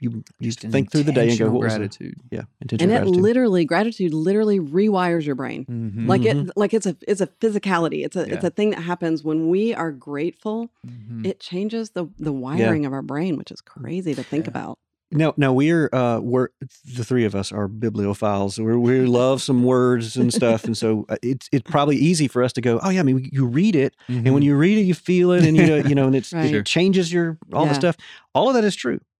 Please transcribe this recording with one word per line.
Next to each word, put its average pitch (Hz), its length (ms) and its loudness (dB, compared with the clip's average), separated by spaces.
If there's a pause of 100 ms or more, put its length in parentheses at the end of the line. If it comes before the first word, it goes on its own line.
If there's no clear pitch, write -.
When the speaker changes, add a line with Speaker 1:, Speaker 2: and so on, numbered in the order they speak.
Speaker 1:
you, 117 240 -6 (160)
you 117 100 -6
Speaker 2:
Just - 140 -12
an 113 80 -6
Speaker 1:
think 135 180 0
through 147 140 0
the 147 80 2
day 120 160 2
and 117 100 2
go, 110 80 2
Speaker 2:
intentional 107 60 2
Speaker 1:
"What 120 140 0
was 110 80 0
it?" 107 40 -4
Speaker 2:
gratitude. 101 360 -8 (180)
Speaker 1:
Yeah, - 100 -8 (180)
intentional - 220 -4
Speaker 3:
And 180 80 4
it 226 140 2
Speaker 1:
gratitude. 180 180 4
Speaker 3:
literally, 214 420 2
gratitude 185 480 -2
literally 196 460 0
rewires 175 680 0
your 143 120 -4
brain. 127 340 -8
Speaker 2:
Mm-hmm. 113 380 -4
Speaker 3:
Like 123 160 4
it, 113 120 2
Speaker 1:
Mm-hmm. 143 200 -2
Speaker 3:
like 202 180 0
it's 214 120 0
a, 180 100 -4 (100)
it's 196 140 -2
a 180 80 0
physicality. 175 760 -2
It's 147 120 -8
a, 175 60 -2
it's 151 200 -6
Speaker 2:
Yeah. 180 60 -2
Speaker 3:
a - 20 0
thing 208 200 0
that 175 120 -6
happens 165 400 -4
when 156 280 -2
we 208 220 0
are 165 200 -6
grateful. 170 800 -8 (120)
Speaker 2:
Mm-hmm. 117 420 -12
Speaker 3:
It 190 120 -6
changes 214 520 -6
the, 175 160 -6 (120)
the 143 140 -4
Speaker 1:
Yeah. 135 80 -4
Speaker 3:
wiring 131 460 0
of 131 60 -6
our 135 100 -6
brain, 151 340 -4
which - 160 -12
is - 80 -20
crazy 156 560 -8
to 160 80 -8
think 156 220 -4
Speaker 2:
Yeah. - 40 -8
Speaker 3:
about. - 280 -10 (320)
Speaker 1:
Now, 151 280 2
now 135 160 4
we're, 151 360 4
uh, 120 300 0
we're, 120 280 0 (360)
the 123 180 -10
three 123 220 2
of 101 100 0
us 98 160 -4
are 101 160 -4
bibliophiles. 104 960 -2
We're, 113 160 2
we 127 280 4
love 127 340 2
some 123 220 0
words 123 560 2
and 123 160 2
stuff, 117 300 2
and 117 120 -4
so, 110 320 -2
uh, 110 140 -4
it's, 127 280 -6
it's 139 200 0
probably 143 260 2
easy 156 320 2
for 123 140 -2
us 123 100 0
to - 80 -6
go, 117 220 0
"Oh 190 80 0
yeah, 185 100 0
I 170 40 2
mean, 131 280 0
you 135 140 0
read 170 280 0
it, 135 220 0 (100)
and 123 180 -4
when 131 100 4
Speaker 2:
Mm-hmm. 143 80 4
Speaker 1:
you 143 140 4
read 180 200 4
it, 214 60 4
you 185 100 2
feel 180 400 2
it, 175 140 4
and 160 100 4
you 175 100 8
know, 160 100 4
you 143 180 2
know, 139 140 4
and 131 60 4
it's, 131 180 -2
Speaker 3:
<laughs> - 20 -10
Right. 160 100 -2
Speaker 1:
it 151 60 0
Speaker 2:
Sure. 107 120 0
Speaker 1:
changes 175 480 2
your, 170 280 -2 (160)
all 151 100 2
the 151 60 2
Speaker 3:
Yeah. 143 80 2
Speaker 1:
stuff." 165 180 2 (380)
All 196 140 4
of 269 60 2
that 226 100 4
is 196 120 0
true, - 240 -6 (200)